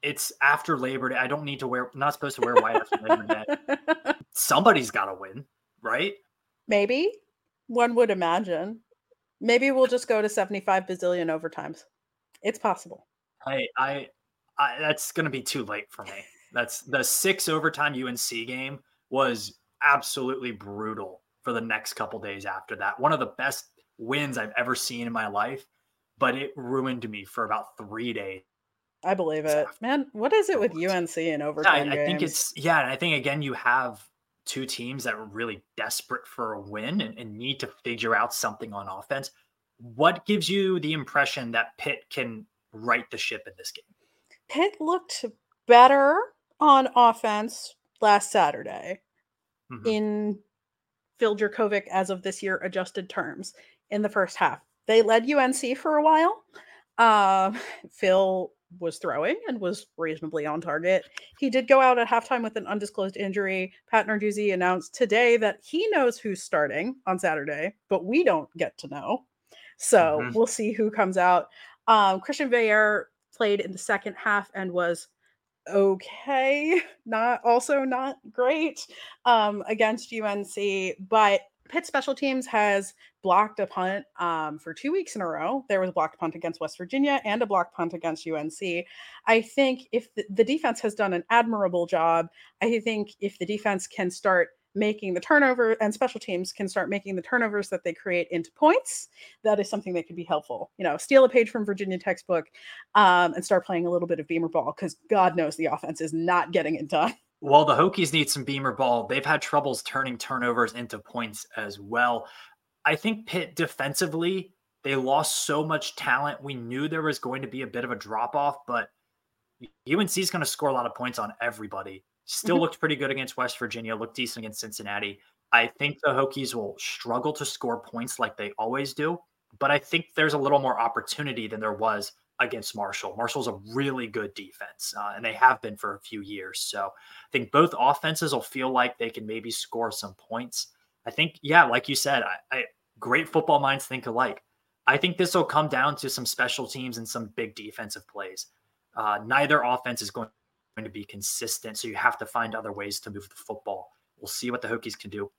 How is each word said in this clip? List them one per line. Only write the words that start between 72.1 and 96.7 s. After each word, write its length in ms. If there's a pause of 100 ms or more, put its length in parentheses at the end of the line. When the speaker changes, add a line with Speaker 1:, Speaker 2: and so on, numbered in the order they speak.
Speaker 2:
Christian 320
Veilleux 540 (300)
played 260
in 100
the 60
second 400
half 360
and 180
was 360 (600)
okay, 1120 (120)
<laughs> 120
not, 380
also 400
not 340 (140)
great, 540 (400)
um, 420
against 440
U 140
N 180
C, 500 (140)
but 340 (280)
Pitt 160
special 300
teams 320
has 480 (260)
blocked 380
a 80
punt, 360 (160)
um, 380
for 160
two 180
weeks 240
in 60
a 60
row. 420
There 100
was 100
a 40
blocked 260
punt 140
against 260
West 200
Virginia 460
and 180
a 20
blocked 300
punt 180
against 320
U 100
N 140
C. 360 (420)
I 140
think 500
if 240
the, 160
the 120
defense 380
has 140
done 180
an 160
admirable 560
job, 420 (340)
I 180
think 400
if 180
the 80
defense 420
can 220
start 400 (240)
making 420
the 40
turnover 600
and 120
special 260
teams 340
can 140
start 220